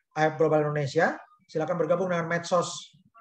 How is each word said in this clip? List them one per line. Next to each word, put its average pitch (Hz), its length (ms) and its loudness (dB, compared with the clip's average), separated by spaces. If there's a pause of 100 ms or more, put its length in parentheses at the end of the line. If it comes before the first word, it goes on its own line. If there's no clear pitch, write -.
(160)
ahep 156 240 0
Global 156 240 4
Indonesia. 151 560 0 (240)
Silakan 165 320 -4
bergabung 175 320 0
dengan 170 220 0
medsos - 680 -2 (240)